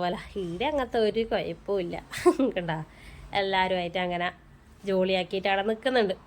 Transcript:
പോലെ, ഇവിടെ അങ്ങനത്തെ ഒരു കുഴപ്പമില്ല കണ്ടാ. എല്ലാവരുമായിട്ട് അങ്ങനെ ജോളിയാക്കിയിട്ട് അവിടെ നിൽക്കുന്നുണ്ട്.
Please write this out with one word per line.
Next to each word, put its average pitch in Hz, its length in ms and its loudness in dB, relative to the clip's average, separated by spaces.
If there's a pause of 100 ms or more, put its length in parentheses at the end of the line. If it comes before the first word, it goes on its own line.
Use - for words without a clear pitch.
പോലെ, 180 180 -2 (240)
ഇവിടെ 175 260 -4
അങ്ങനത്തെ 262 380 0
ഒരു 208 140 0 (100)
കുഴപ്പമില്ല 175 640 -2 (600)
കണ്ടാ. 165 220 -2 (640)
എല്ലാവരുമായിട്ട് 185 680 0
അങ്ങനെ 175 220 -2 (640)
ജോളിയാക്കിയിട്ട് 185 600 2
അവിടെ 196 180 2
നിൽക്കുന്നുണ്ട്. 220 460 2 (120)